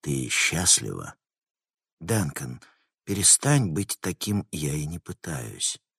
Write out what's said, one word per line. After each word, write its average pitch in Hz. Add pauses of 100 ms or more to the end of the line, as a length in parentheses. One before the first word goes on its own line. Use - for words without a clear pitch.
«Ты 67
счастлива?» 52 (800)
«Данкан, 80 (400)
перестань 101
быть 101
таким, 101
я 76
и 76
не 82
пытаюсь». - (180)